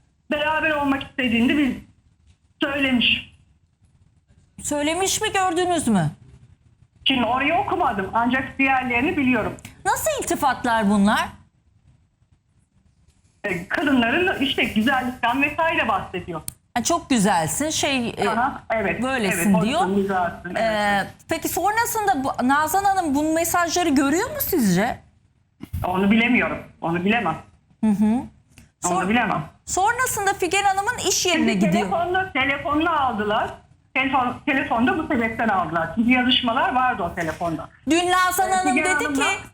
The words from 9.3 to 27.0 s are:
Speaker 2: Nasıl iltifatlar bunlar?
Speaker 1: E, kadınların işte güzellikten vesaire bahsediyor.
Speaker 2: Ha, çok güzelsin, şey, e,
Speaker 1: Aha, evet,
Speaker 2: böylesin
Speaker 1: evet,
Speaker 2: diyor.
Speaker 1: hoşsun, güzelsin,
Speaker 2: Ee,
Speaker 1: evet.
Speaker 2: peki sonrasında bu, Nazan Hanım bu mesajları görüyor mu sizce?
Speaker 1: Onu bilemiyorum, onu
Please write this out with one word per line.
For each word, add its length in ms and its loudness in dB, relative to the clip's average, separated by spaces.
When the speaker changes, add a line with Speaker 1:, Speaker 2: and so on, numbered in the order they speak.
Speaker 2:
Nasıl 260 0
iltifatlar 680 0
bunlar? 380 4
Speaker 1:
E, 240 -4
kadınların 720 0
işte 220 -2
güzellikten 760 0
vesaire 460 -2
bahsediyor. 520 -4
Speaker 2:
Ha, 100 0
çok 260 0
güzelsin, 600 2
şey, 380 -2
e, 100 0
Speaker 1:
Aha, 420 -2
evet, 320 -2
Speaker 2:
böylesin 520 2
Speaker 1:
evet, 100 4
Speaker 2:
diyor. 160 2
Speaker 1:
hoşsun, 160 2
güzelsin, 580 -2
Speaker 2:
Ee, 60 -2
Speaker 1:
evet. 460 2
Speaker 2:
peki 200 -2
sonrasında 760 0
bu, 240 0
Nazan 360 2
Hanım 300 2
bu 80 2
mesajları 540 0
görüyor 420 2
mu 100 -8
sizce? 580 2
Speaker 1:
Onu 260 2
bilemiyorum, 480 2
onu 240 -2